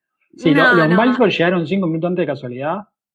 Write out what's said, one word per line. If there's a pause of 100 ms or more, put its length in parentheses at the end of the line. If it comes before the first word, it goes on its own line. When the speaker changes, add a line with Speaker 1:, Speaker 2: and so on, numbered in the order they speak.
(360)
Speaker 1:
Si
Speaker 2:
No,
Speaker 1:
lo-,
los
Speaker 2:
no.
Speaker 1:
Malfoy
llegaron
cinco
minutos
antes
de
casualidad, (360)